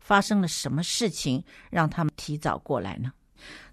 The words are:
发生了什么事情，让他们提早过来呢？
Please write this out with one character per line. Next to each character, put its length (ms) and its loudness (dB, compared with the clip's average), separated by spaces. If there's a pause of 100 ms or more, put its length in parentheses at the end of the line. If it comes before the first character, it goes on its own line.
发 180 4
生 220 4
了 60 2
什 220 -4
么 140 0
事 260 0
情， 320 -2 (300)
让 180 4
他 140 0
们 140 0
提 200 -6
早 200 -2
过 200 -2
来 200 -6
呢？ 120 -4 (640)